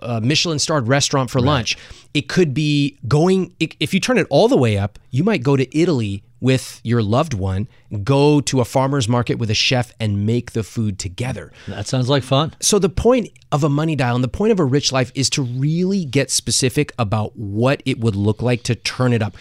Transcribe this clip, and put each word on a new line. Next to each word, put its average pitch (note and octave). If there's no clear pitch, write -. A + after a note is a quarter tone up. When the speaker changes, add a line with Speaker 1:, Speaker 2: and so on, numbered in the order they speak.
Speaker 1:
uh, A#2
Michelin-starred D3+
restaurant C3+
for C3+
Speaker 2:
Right. A#2+
Speaker 1:
lunch. C3+
It D3+
could E3
be D3
going, F3+
i-, D#3+
if -
you F#3+
turn A#3+
it D#3+
all F3
the B3+
way A2+
up, G2+
you C3
might G3
go C#3
to C3+
Italy B2
with B2+
your A#2
loved B2+
one, F#2+
go C#3+
to C3+
a A#2
farmer's C3+
market A#2+
with A#2
a G#2+
chef -
and G2+
make A#2+
the A2+
food G#2
together. G2
Speaker 2:
That G2+
sounds B2+
like C#3+
fun. C#3+
Speaker 1:
So -
the F#3
point A#3
of D3+
a D3+
money D3+
dial B2
and B2
the B2+
point G#3+
of F#3
a D#3+
rich C3
life C3
is C3+
to D3
really D#3+
get C3+
specific -
about G#2+
what A2+
it C3
would A2+
look G2+
like A#2+
to A#2+
turn B2
it A2
up. G2+